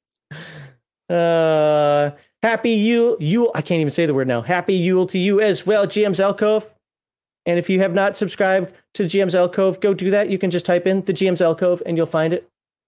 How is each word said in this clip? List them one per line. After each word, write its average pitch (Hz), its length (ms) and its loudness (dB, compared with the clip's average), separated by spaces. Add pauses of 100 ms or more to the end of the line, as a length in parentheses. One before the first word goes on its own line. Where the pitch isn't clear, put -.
(1080)
Uh, 151 1000 2 (320)
happy 226 300 0
Yule, 233 480 2
Yule, 226 340 0
I 151 80 -4
can't 165 180 -2
even 143 120 -2
say 170 140 0
the 151 80 0
word 131 120 0
now. 120 160 -2
Happy 175 320 -2
Yule 185 320 2
to 185 140 -4
you 196 200 2
as 208 240 0
well, 208 220 2
G 208 180 0
M's 196 140 -2
Alcove. 208 500 0 (760)
And 175 120 0
if 170 120 -2
you 190 100 2
have 190 140 0
not 196 220 0
subscribed 190 580 -2 (200)
to - 120 -2
G 190 140 0
M's 180 140 0
Alcove, 185 460 0
go 202 140 2
do 180 160 -4
that. 202 180 0
You 190 100 -2
can 185 120 -2
just 175 160 -4
type 175 200 0
in 190 180 0
the 196 80 -2
G 190 160 0
M's 180 120 0
Alcove 175 460 0
and 170 100 -4
you'll 165 100 0
find 160 260 -2
it. 180 160 -6 (400)